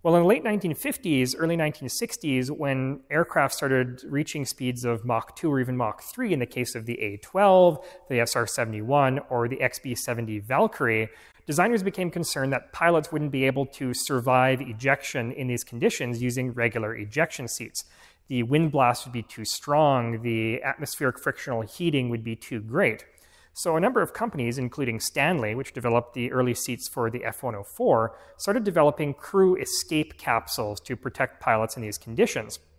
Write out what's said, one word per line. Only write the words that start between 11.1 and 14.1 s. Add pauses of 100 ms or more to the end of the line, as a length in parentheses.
designers
became
concerned
that
pilots
wouldn't
be
able
to
survive